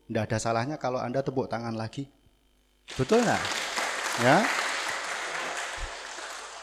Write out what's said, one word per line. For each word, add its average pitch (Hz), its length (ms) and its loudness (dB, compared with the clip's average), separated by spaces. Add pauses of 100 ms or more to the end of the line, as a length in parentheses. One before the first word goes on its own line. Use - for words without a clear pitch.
(120)
ndak 110 160 0
ada 113 80 0
salahnya 117 400 0
kalau 127 240 -2
Anda 123 240 0
tepuk 127 240 0
tangan 117 240 -4
lagi. 113 400 -6 (800)
Betul 220 320 4
nggak? 120 180 4 (800)
Ya? 143 240 8 (2250)